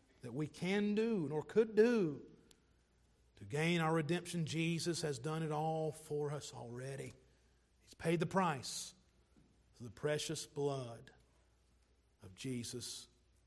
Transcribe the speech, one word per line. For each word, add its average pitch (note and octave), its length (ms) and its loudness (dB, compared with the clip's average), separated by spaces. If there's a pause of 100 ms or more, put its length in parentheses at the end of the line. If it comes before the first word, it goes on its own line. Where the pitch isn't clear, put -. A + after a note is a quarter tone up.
(220)
that A#2 120 -10
we D3 140 -2
can G#3 480 2
do G#3+ 340 2
nor D3+ 140 0
could A3 320 2
do G#3 500 6 (1120)
to G#2 100 -16
gain D#3+ 360 2
our D#3+ 120 2
redemption. E3 540 0
Jesus E3 560 0
has C#3+ 160 -2
done D#3 240 -2
it D#3 80 -2
all D#3 400 0
for D3 400 -4
us D3 220 -6
already. B2+ 600 -8 (720)
He's - 80 -20
paid E3 260 2
the F3 60 2
price E3 680 0 (800)
through A#2+ 120 -12
the G#2 60 -14
precious D3+ 540 -2
blood C3 640 -4 (1120)
of F#2+ 100 -16
Jesus A#2+ 760 -6 (400)